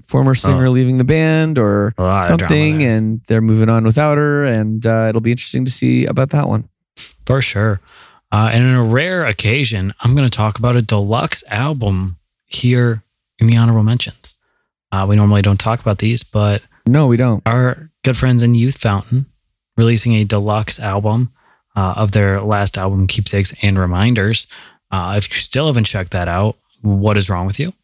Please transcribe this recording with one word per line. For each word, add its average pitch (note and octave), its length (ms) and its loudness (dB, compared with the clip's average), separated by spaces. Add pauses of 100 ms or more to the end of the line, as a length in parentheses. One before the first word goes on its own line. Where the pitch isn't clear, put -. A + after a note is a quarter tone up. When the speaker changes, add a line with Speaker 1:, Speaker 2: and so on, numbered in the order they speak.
Speaker 1:
former C3 320 2
singer C3 320 2
Speaker 2:
Oh. B2+ 40 4
Speaker 1:
leaving B2+ 260 2
the B2+ 60 2
band D#3+ 540 2
or G#2 400 0
Speaker 2:
A F#2 60 -2
lot F#2 200 2
of F2+ 40 0
drama E3 140 2
Speaker 1:
something, D3+ 380 2
Speaker 2:
there. A#2+ 180 2
Speaker 1:
and A2 300 -2
they're A2 140 2
moving A2 280 2
on A2+ 140 2
without D3 340 2
her, D3 280 0
and, A2 400 -2
uh, A2+ 240 2
it'll A2+ 120 -2
be A2+ 100 0
interesting B2+ 340 -4
to B2 60 -4
see B2 340 0
about C3+ 260 -2
that D3 160 0
one. A2 200 -4 (580)
Speaker 2:
For C3 160 0
sure. G#2 380 -2 (520)
Uh, G#2+ 200 2
and A#2+ 120 2
in B2+ 100 4
a B2 100 2
rare D#3 420 0
occasion, G#2+ 760 -2
I'm A#2+ 140 0
gonna C3+ 140 2
talk G#2+ 300 -2
about B2 160 0
a B2 60 2
deluxe G#2+ 680 -2
album G#2 680 -4 (280)
here B2 580 0 (360)
in A2+ 80 4
the A#2 100 4
honorable A2+ 260 4
mentions. - 520 -4 (560)
Uh, G2 160 -2
we G2+ 80 2
normally G#2 260 4
don't G2 180 2
talk A2+ 200 -2
about G#2 200 -2
these, A2+ 240 -2
but G#2 380 -2 (240)
Speaker 1:
No, C#3 220 4
we A#2+ 100 4
don't. A#2 280 0
Speaker 2:
our B2+ 440 -2 (140)
good C3 140 0
friends B2 260 2
in A#2+ 120 4
Youth A#2+ 220 0
Fountain A2+ 480 -2 (520)
releasing A#2 380 2
a G#2+ 80 2
deluxe G#2 560 -2
album, G#2+ 520 -2 (440)
uh, F#2+ 220 -2
of G#2+ 160 -2
their G2 280 2
last G2+ 360 -2
album, F#2+ 300 0
Keepsakes G2 540 -2
and G2+ 180 0
Reminders. G2+ 680 0 (440)
Uh, F#2+ 260 -4
if G2+ 120 -4
you - 60 -10
still D3 320 -4
haven't A#2+ 180 2
checked F#2 260 -6
that F2 160 -4
out, F#2+ 280 -2 (260)
what G2+ 360 0
is G2 120 -2
wrong F2+ 160 -4
with G2 140 -6
you? E3+ 140 -6 (100)